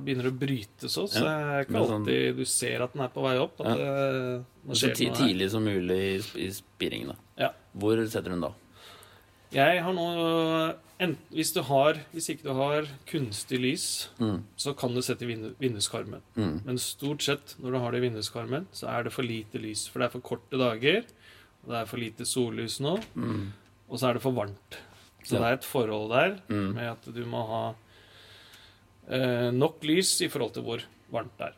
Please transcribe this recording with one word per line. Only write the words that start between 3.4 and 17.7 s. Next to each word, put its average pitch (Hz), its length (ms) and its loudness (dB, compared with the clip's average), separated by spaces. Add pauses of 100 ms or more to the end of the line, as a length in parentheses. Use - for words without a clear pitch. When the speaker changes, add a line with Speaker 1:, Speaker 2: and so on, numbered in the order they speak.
Speaker 1:
at - 60 -2
Speaker 2:
Ja. 113 80 4
Speaker 1:
det, 131 720 0 (200)
nå - 20 -12
Speaker 2:
Men 139 80 -4
så - 60 4
Speaker 1:
skjer - 80 4
det 120 80 0
Speaker 2:
ti-, 147 100 2
Speaker 1:
noe 127 80 -2
her. 131 120 4
Speaker 2:
tidlig 95 240 2
som 110 120 2
mulig 95 380 2
i 98 180 0
sp-, - 160 -8
i 95 160 -2
spiringen 69 560 -6
da. 65 80 -10 (220)
Speaker 1:
Ja. 127 120 2 (280)
Speaker 2:
Hvor 104 180 4 (140)
setter 107 140 -2
du 85 80 -6
den 87 100 0
da? 76 100 -2 (1000)
Speaker 1:
Jeg 160 300 8
har 180 100 2
nå, 165 840 2 (240)
en-, 175 180 2 (140)
hvis 156 220 -2
du 180 100 0
har, 139 300 6 (200)
hvis 165 220 -6
ikke - 80 -12
du 139 100 -2
har 143 300 2 (240)
kunstig 127 540 -2
lys, - 480 0 (100)
Speaker 2:
Mm. 107 240 0 (140)
Speaker 1:
så 139 200 -2
kan 123 160 0
du 123 80 0
sette 123 240 -4
vindu-, 113 320 -6
vinduskarmen. 110 640 -4 (140)
Speaker 2:
Mm. 98 300 0
Speaker 1:
Men 127 120 -2
stort 143 440 -4
sett, - 400 -2
når 127 100 -4